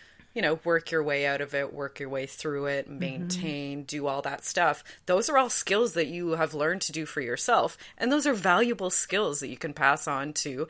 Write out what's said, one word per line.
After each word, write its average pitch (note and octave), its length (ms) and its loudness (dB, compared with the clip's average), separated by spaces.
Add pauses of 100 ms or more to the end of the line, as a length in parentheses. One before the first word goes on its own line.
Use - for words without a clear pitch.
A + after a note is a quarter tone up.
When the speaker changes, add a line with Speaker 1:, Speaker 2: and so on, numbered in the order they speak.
(320)
Speaker 1:
you A#3 100 -6
know, D#3+ 220 2
work E3 260 2
your D#3+ 120 2
way C#3+ 240 0
out C#3 140 0
of C#3 140 -6
it, C#3 200 -2
work C#3 260 -8
your C#3 80 -8
way C3+ 160 -4
through C#3+ 420 -6
it, C#3 200 -2
Speaker 2:
Mm-hmm. C#3 120 -12
Speaker 1:
maintain, D3 840 -4
do C#3 240 -6
all C#3 160 -2
that - 220 -6
stuff. E3 380 0 (240)
Those F#3 220 4
are - 80 4
all B3+ 140 4
skills G#3 440 2
that E3 120 2
you E3+ 260 -4
have D#3+ 220 0
learned D#3+ 280 0
to D#3+ 100 -4
do D#3 120 -4
for - 160 -6
yourself. C3 560 2 (220)
And A#3+ 120 0
those D4 160 4
are C#4+ 60 4
valuable F#3+ 580 2
skills F3 500 2
that C3 80 -6
you B2 100 -8
can D3 160 -6
pass D3 340 2
on C#3+ 260 -4
to C#3+ 360 -4